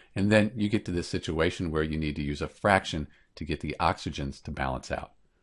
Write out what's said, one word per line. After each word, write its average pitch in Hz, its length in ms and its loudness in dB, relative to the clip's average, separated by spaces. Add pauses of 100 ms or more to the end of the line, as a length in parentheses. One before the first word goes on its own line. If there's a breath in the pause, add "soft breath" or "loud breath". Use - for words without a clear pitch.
(140 loud breath)
And 101 160 2
then 107 240 6
you 104 140 0
get 107 160 0
to 90 80 -4
this 87 160 -2
situation 85 640 0
where 78 100 2
you 78 160 -2
need 76 180 -2
to 73 60 -4
use 71 180 -2
a 73 80 -4
fraction 95 600 2 (260 soft breath)
to 82 100 -10
get 76 160 -4
the 76 200 -4
oxygens 76 600 -2
to 76 100 -8
balance 67 400 -4
out. - 200 -6 (300)